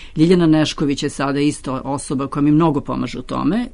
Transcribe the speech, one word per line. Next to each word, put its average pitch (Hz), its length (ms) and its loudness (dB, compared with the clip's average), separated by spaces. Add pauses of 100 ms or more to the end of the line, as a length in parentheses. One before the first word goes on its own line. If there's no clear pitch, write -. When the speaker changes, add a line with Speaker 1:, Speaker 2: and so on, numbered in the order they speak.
(160)
Speaker 1:
Ljiljana 170 320 6
Nešković 151 560 2
je 147 60 -4
sada 139 300 -4
isto 143 440 -2
osoba 139 440 -4
koja 143 160 -2
mi 147 80 4
mnogo 151 300 4
pomaže 127 380 -6
u 123 40 -10
tome, 135 340 -2 (100)
Speaker 2:
Mhm. - 60 -16